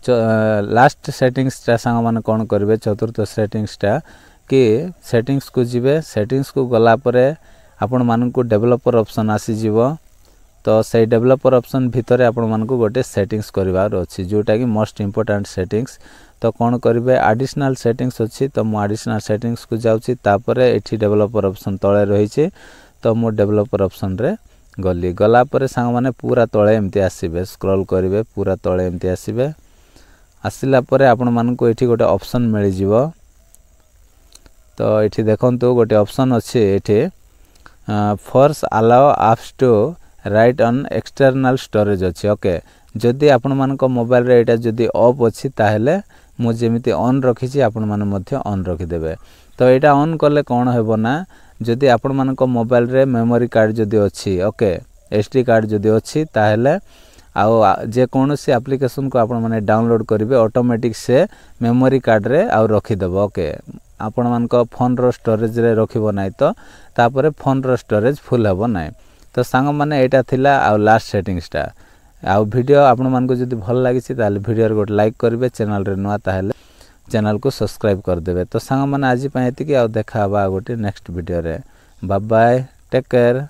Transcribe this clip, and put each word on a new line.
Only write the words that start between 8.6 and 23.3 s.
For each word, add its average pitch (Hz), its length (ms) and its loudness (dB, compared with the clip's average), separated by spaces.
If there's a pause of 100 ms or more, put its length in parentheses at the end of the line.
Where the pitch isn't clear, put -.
ଅପସନ୍ 110 300 -2
ଆସିଯିବ। 107 480 -2 (880)
ତ - 20 -2 (140)
ସେଇ 113 240 2
ଡେଭଲପର 127 560 2
ଅପସନ୍ 131 280 -4
ଭିତରେ 123 360 0
ଆପଣମାନଙ୍କୁ 113 520 -2
ଗୋଟେ 120 260 0
ସେଟିଂସ 107 480 -4
କରିବାର 95 400 0 (100)
ଅଛି, - 240 -10
ଯେଉଁଟାକି 107 400 0
ମୋଷ୍ଟ 110 360 -2
ଇମ୍ପୋର୍ଟାଣ୍ଟ 101 460 -2
ସେଟିଂସ। 107 440 -4 (500)
ତ 117 80 0
କ'ଣ 117 280 0
କରିବେ, 120 400 0
ଆଡିସନାଲ 135 560 0
ସେଟିଂସ 127 480 -4
ଅଛି, 113 260 -4
ତ - 120 -6
ମୁଁ 110 200 -2
ଆଡିସନାଲ 107 400 -4
ସେଟିଂସକୁ 117 580 -6
ଯାଉଛି। 113 340 -2 (140)
ତାପରେ 117 400 2 (100)
ଏଠି 110 220 -4
ଡେଭଲପର 104 500 0
ଅପସନ 95 300 -4
ତଳେ 101 280 2
ରହିଛି, 104 380 0 (580)
ତ - 120 -6
ମୁଁ 113 160 0
ଡେଭଲପର 104 560 0